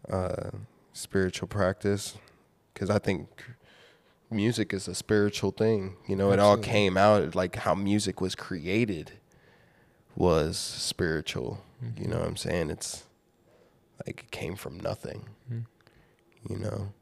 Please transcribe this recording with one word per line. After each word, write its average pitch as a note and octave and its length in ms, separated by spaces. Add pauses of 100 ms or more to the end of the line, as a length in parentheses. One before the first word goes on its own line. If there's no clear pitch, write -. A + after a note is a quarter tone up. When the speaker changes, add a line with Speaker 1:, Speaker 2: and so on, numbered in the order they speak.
Speaker 1:
uh, - 420 (420)
spiritual - 560
practice, G2+ 680 (580)
'cause F#2+ 160
I G#2 80
think F2+ 460 (880)
music A2 420
is F#2+ 160
a F2+ 60
spiritual G#2 580
thing. G2+ 440 (100)
You G2 100
know, G2 160
it G2 60
all G#2 140
Speaker 2:
Absolutely. G#2+ 200
Speaker 1:
came G2+ 240
out, G2 380
like, F#2 220
how - 180
music G2+ 460
was F#2 140
created F#2 800 (1000)
was D#2+ 440
spiritual. - 1040 (160)
You A#2+ 80
Speaker 2:
Mm-hmm. - 220
Speaker 1:
know E2+ 100
what E2 80
I'm E2 80
saying? E2 340
It's - 340 (1000)
like - 180
it - 60
came - 260
from - 220
nothing, - 500 (220)
Speaker 2:
Mm. A#2 160 (800)
Speaker 1:
you G2 100
know? G2+ 440